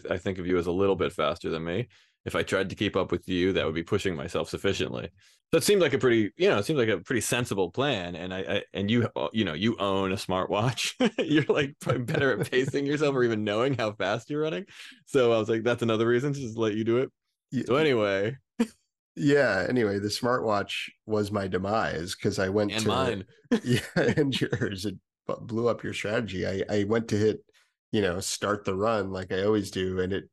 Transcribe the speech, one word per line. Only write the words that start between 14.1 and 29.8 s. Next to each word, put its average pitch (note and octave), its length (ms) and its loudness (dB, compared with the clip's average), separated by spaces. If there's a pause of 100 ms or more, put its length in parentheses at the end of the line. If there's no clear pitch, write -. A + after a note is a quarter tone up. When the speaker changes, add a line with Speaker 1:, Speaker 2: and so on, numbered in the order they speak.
Speaker 1:
you're D3 140 -4
running. F3 240 -4 (400)
So A#2+ 260 6
I A2+ 60 4
was A2 100 0
like, A2+ 140 2
"That's A#2+ 200 0
another A2+ 240 2
reason B2 280 2
to C#3 60 -10
just A2+ 180 -10
let G#2+ 160 0
you A2 100 -2
do A#2 140 2
it." C3+ 120 -2 (420)
Speaker 2:
Y- - 140 -2
Speaker 1:
So B2 100 2
anyway. A2+ 600 2 (800)
Speaker 2:
Yeah. C#3 540 4
Anyway, G#2+ 300 2
the G2+ 100 -2
smartwatch A2 800 -2 (180)
was G#2 240 0
my G2+ 180 -2
demise F#2+ 640 -2
'cause G2+ 240 -2
I F#2+ 100 2
went G2+ 240 2
Speaker 1:
And A2 100 -2
Speaker 2:
to G#2+ 60 0
Speaker 1:
mine. A2+ 360 0 (260)
Speaker 2:
<laughs> A3+ 120 2
Yeah, B2 180 2 (140)
and D3 460 2
yours. G2+ 460 -4
It F#2 80 -4 (320)
bu-, - 160 -4
blew A2+ 260 -2
up G#2+ 160 -2
your G2+ 80 -6
strategy. G2 540 -4
I, F#2+ 240 -2
I G#2 140 2
went A2+ 240 0
to G#2 100 2
hit, G#2 260 2 (460)
you A2 100 2
know, F#2 200 0
start G#2 440 -2
the F#2+ 100 -2
run G2+ 380 0
like F#2+ 180 -8
I F#2+ 140 0
always G#2 260 2
do, F#2 300 -2